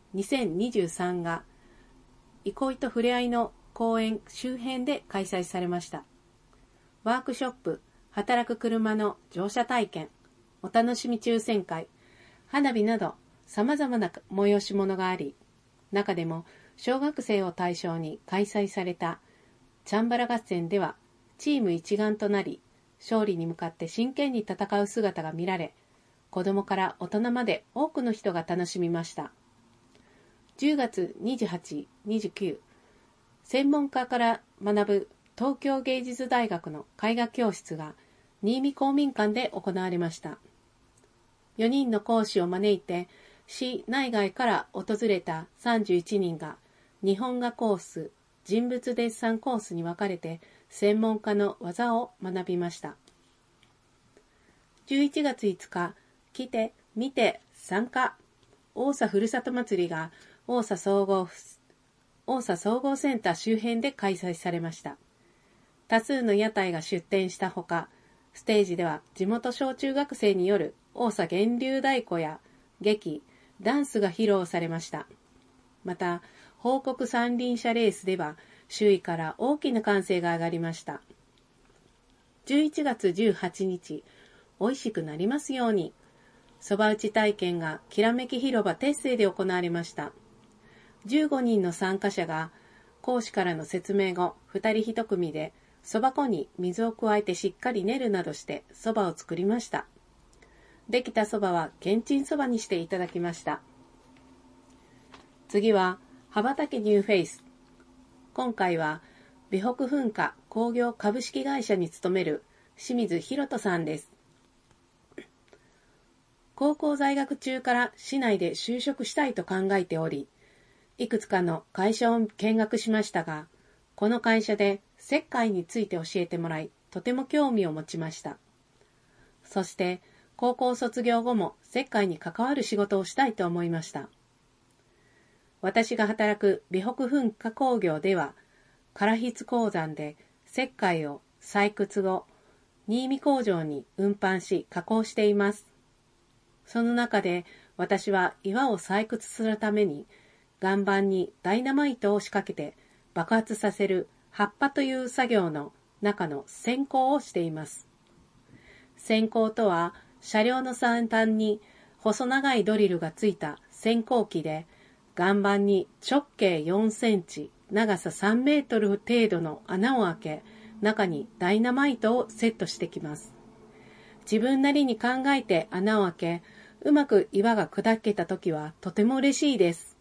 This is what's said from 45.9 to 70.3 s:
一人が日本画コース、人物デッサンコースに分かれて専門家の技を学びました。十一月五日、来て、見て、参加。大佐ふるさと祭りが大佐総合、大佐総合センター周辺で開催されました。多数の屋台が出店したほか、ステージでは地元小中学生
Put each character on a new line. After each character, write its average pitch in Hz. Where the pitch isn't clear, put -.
一 175
人 175
が 151
日 196
本 247
画 240
コ 220
ー 180
ス、 -
人 233
物 247
デ 233
ッ -
サ 226
ン 226
コ 247
ー 214
ス -
に 170
分 170
か 202
れ 185
て 165
専 208
門 220
家 214
の 202
技 233
を 240
学 185
び 180
ま 175
し 165
た。 147
十 277
一 294
月 254
五 185
日、 175
来 254
て、 226
見 254
て、 -
参 208
加。 -
大 262
佐 226
ふ 202
る 220
さ 240
と 247
祭 240
り 170
が 160
大 240
佐 190
総 196
合、 190
大 262
佐 175
総 226
合 269
セ 269
ン 233
タ 185
ー 170
周 220
辺 226
で 277
開 196
催 180
さ 175
れ 170
ま 170
し -
た。 143
多 226
数 262
の 220
屋 214
台 190
が 165
出 170
店 190
し -
た 185
ほ 180
か、 170
ス -
テ 208
ー 202
ジ 180
で 175
は 156
地 185
元 233
小 262
中 269
学 277
生 202